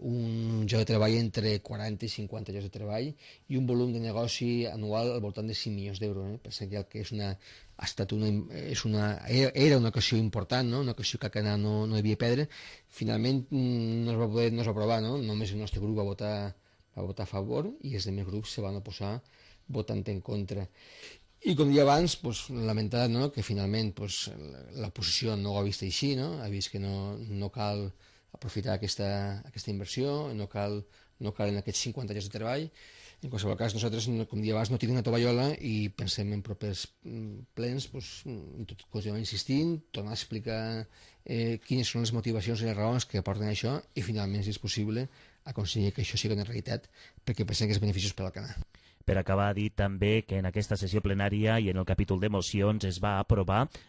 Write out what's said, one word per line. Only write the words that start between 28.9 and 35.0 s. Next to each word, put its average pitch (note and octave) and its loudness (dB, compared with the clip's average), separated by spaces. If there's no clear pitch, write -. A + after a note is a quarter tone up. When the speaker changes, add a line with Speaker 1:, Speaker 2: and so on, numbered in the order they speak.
Speaker 1:
aquesta - -8
inversió, C3 -2
no G#2 -4
cal, G#2 -2
no G#2 -2
calen G2+ 0
aquests - -4
cinquanta G#2+ -6
llocs G2 -6
de G2 -12
treball. A#2+ -4
En C3 -10
qualsevol G#2 0
cas, A2+ 0
nosaltres, A2 0
no, A2 0
com G#2+ -2
dia G#2+ 2
abans, A2 0
no A#2+ 2
tenim A#2+ 4
una A2 0